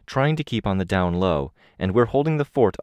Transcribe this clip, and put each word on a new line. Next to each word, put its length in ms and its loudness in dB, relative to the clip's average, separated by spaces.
trying 300 0
to 80 -6
keep 240 -4
on 120 0
the 40 0
down 300 0
low, 400 0
and 160 -4
we're 120 4
holding 300 -2
the 80 -2
fort 400 0